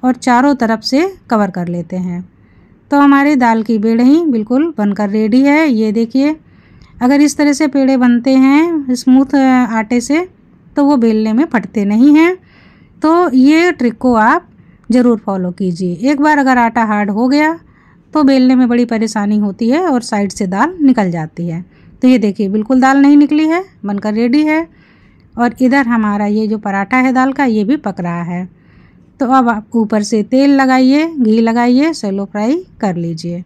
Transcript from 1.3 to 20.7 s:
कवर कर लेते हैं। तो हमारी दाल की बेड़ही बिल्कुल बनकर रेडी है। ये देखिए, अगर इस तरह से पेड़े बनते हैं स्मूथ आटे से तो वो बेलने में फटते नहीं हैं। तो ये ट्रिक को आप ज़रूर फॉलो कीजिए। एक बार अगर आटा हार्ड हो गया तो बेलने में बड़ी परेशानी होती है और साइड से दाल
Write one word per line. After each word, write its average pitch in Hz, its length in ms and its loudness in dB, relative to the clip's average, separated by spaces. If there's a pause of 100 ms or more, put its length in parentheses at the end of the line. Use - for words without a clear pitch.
कवर 208 200 0
कर 180 180 -8
लेते 175 300 -8
हैं। 180 240 -8 (680)
तो 285 80 2
हमारी 285 380 2
दाल 226 260 0
की 220 180 -2
बेड़ही 247 460 2
बिल्कुल 254 520 -2
बनकर 208 320 -2
रेडी 220 320 0
है। 294 260 2
ये 220 240 0
देखिए, 262 440 -2 (640)
अगर 277 220 2
इस 294 160 2
तरह 294 180 2
से 311 140 -2
पेड़े 269 280 0
बनते 247 400 2
हैं 277 580 2
स्मूथ 262 400 2
आटे 247 680 0
से 320 260 -2 (480)
तो 285 80 2
वो 285 140 2
बेलने 220 340 0
में 247 140 2
फटते 220 400 -4
नहीं 233 280 4
हैं। 339 220 2 (680)
तो 330 280 2
ये 302 420 4
ट्रिक 247 260 -4
को 254 160 0
आप 240 340 0 (420)
ज़रूर 240 280 2
फॉलो 185 340 -6
कीजिए। 180 580 -4
एक 294 100 -2
बार 302 180 2
अगर 262 200 2
आटा 233 280 0
हार्ड 208 240 -2
हो 220 180 -2
गया 302 300 0 (560)
तो 311 100 2
बेलने 262 300 4
में 254 140 2
बड़ी 240 180 0
परेशानी 214 520 -2
होती 208 320 -4
है 294 120 0
और 277 200 -2
साइड 202 300 -4
से 208 140 -6
दाल 214 340 -2